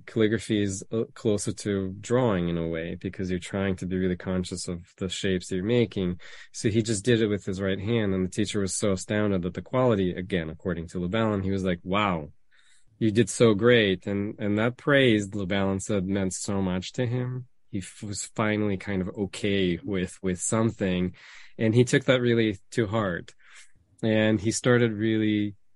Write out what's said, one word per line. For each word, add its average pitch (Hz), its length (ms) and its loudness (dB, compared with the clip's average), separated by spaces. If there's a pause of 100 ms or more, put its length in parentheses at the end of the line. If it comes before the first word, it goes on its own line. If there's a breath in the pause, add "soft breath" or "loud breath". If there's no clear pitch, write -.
calligraphy 107 580 0
is, 98 260 -4
uh, 113 140 -2 (100)
closer 104 380 -2
to 95 480 -4
drawing 107 480 2
in 85 100 -2
a 82 80 -2
way 82 300 -6
because 92 340 -6
you're 90 100 -2
trying 98 360 -2
to 92 100 -8
be 92 120 -2
really 92 180 0
conscious 92 540 -6
of 87 160 -8 (140)
the 95 100 -4
shapes 92 400 -2
that 95 80 -4
you're 92 80 -4
making. 107 560 0 (320 loud breath)
So - 160 -2
he 110 120 2
just 110 220 -2
did 117 180 4
it 113 60 2
with 104 180 -2
his 95 140 -4
right 98 180 0
hand, 104 360 0
and 92 100 0
the 90 80 -2
teacher 104 300 -2
was 92 120 -2
so 104 200 0
astounded 104 480 0
that 87 120 -4
the 92 80 -8
quality, 104 520 2
again, 87 360 -4
according 82 380 -6
to 92 120 -8
Lubalin, 104 440 0
he 95 80 -2
was 95 140 -2
like, 90 180 -2
"Wow, 90 480 0 (680 soft breath)
you 110 120 2
did 104 180 4
so 113 240 6
great." 104 540 4
And, 101 320 -4
and 104 180 0
that 123 200 0
praise, 123 540 4
Lubalin 98 500 0
said, 98 260 -2
meant 98 260 0
so 98 280 -2
much 92 320 -2
to 127 120 -2
him. 127 420 -6 (220)
He 101 100 -6
f-, - 220 -14
was 104 220 -8 (100)
finally 107 440 0
kind 95 240 -4
of 90 80 -4
okay 98 760 0
with, 95 400 -4
with 92 160 -2
something, 95 720 0 (440 loud breath)
and 113 180 2
he 123 100 8
took 139 200 2
that 127 160 4
really 117 360 2 (140)
to 113 160 -2
heart. 95 460 -4 (720 loud breath)
And 107 380 4
he 110 100 0
started 120 420 4
really 107 640 0 (200)